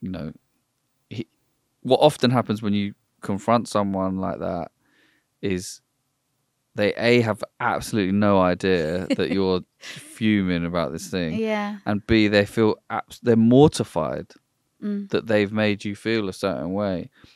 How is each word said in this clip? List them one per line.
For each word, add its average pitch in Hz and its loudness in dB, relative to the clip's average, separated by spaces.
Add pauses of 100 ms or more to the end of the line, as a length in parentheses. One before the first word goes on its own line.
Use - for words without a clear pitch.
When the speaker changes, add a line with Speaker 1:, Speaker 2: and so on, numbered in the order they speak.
Speaker 1:
you - -10
know, 80 -10 (760)
he, 107 -12 (540)
what 127 2
often 147 4
happens 110 -2
when 104 -2
you 101 -2 (280)
confront 110 -2
someone 95 -2
like 92 -6
that 87 -6 (680)
is 95 -6 (920)
they, 104 2
A, 120 4
have 110 0 (160)
absolutely 98 0
no 101 4
idea 90 0
Speaker 2:
<laughs> - -2
Speaker 1:
that 87 -2
you're 92 0 (180)
fuming 95 -2
about 85 -2
this - -10
thing. 87 -4
Speaker 2:
Yeah. 214 -4
Speaker 1:
And 107 -4
B, 110 4
they 101 4
feel 107 2 (160)
abs-, - -8
they're 117 4
mortified 113 4 (540)
Speaker 2:
Mm. 101 -8
Speaker 1:
that - -4
they've 104 0
made 107 -2
you 101 -6
feel 110 -4
a 92 -8
certain 85 -6
way. 98 -4 (260)